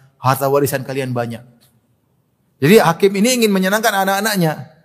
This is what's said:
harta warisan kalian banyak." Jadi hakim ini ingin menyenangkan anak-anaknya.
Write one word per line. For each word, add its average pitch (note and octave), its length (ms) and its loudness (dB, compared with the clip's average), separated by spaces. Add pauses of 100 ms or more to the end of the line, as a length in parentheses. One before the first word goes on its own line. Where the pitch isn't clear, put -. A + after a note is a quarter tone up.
(160)
harta C3 320 0
warisan C#3 340 0
kalian C3 300 -8
banyak." A#2 320 -8 (1200)
Jadi G3+ 160 6
hakim E3 400 2
ini B3 240 0
ingin G#3 80 2
menyenangkan G3+ 400 0
anak-anaknya. G3 920 -2